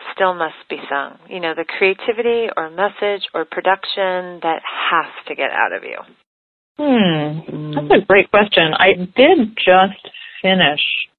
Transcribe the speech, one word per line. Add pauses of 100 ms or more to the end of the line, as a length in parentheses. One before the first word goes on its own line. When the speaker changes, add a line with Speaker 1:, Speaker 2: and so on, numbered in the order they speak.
(140)
Speaker 1:
still
must (120)
be (140)
sung? (100)
You
know,
the
creativity (100)
or
message
or
production
that (300)
has (220)
to
get
out
of
you? (800)
Speaker 2:
Hmm.
That's
a
great
question.
I (240)
did
just (420)
finish (380)